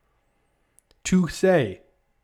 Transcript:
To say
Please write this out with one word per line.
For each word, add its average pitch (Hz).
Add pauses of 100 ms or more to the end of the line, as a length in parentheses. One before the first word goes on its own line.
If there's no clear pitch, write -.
(1040)
To 185
say 147 (420)